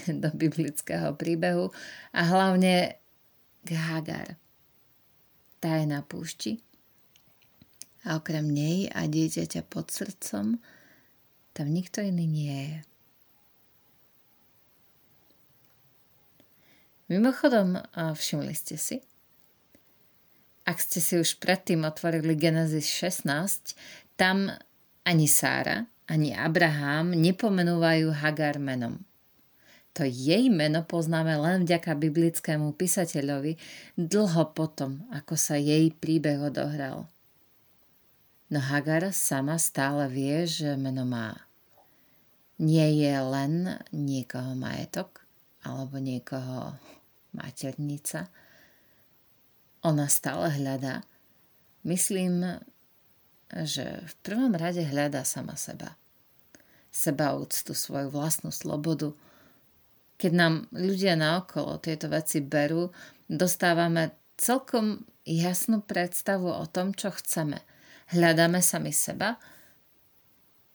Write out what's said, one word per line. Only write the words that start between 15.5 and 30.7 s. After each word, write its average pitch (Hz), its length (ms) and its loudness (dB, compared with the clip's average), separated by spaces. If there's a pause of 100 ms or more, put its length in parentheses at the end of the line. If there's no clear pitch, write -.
Mimochodom, 220 640 4 (160)
a 160 160 -2
všimli 147 400 -4
ste - 240 -8
si? - 240 -6 (1600)
Ak 170 160 -2
ste - 200 -2
si 170 200 2
už - 240 0
predtým 180 400 2
otvorili 160 480 0
Genesis 160 560 2
šestnásť, - 880 -2 (400)
tam 190 320 4 (560)
ani 160 240 6
Sára, 131 560 2 (240)
ani 156 240 2
Abraham 156 800 2
nepomenúvajú 170 960 4 (160)
Hagar 151 320 0
menom. 135 480 -4 (880)
To 139 160 0
jej 156 400 4
meno 156 400 4